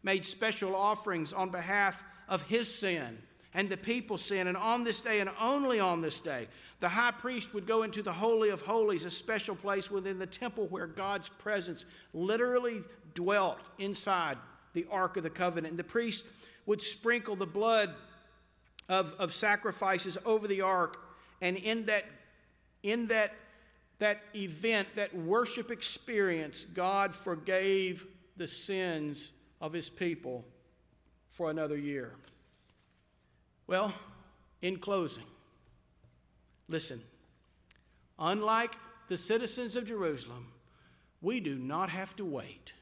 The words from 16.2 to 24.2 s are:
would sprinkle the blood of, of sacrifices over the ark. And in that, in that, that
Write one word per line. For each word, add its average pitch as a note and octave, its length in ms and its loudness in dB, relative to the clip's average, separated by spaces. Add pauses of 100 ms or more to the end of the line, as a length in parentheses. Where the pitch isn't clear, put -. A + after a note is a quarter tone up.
would G#3 160 2
sprinkle A#3 540 0
the F#3 100 -2
blood G#3 480 2 (960)
of, F#3 260 2
of F3 180 -2
sacrifices F#3+ 920 0
over A3 240 2
the G3 120 0
ark. F#3 440 2 (360)
And F#3 160 0
in G#3+ 300 -2
that, G#3 180 2 (800)
in A3+ 240 0
that, G#3+ 280 2 (640)
that G#3 240 2 (120)